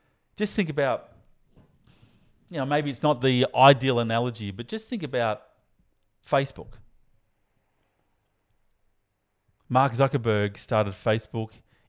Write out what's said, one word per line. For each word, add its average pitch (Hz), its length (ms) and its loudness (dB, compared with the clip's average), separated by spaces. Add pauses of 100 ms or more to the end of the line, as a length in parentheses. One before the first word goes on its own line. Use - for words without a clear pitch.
(360)
Just 208 180 -2
think 185 140 0
about, 139 400 -2 (1400)
you - 80 -8
know, 135 80 -4
maybe 147 240 0
it's 123 120 -8
not 147 200 0
the 127 320 2
ideal 135 440 6
analogy, 113 520 -2
but 110 180 -12
just 220 200 -10
think 214 140 -8
about 120 400 -4 (840)
Facebook. - 460 -2 (3000)
Mark 127 240 2
Zuckerberg 113 640 0
started 107 340 0
Facebook 113 600 -4 (360)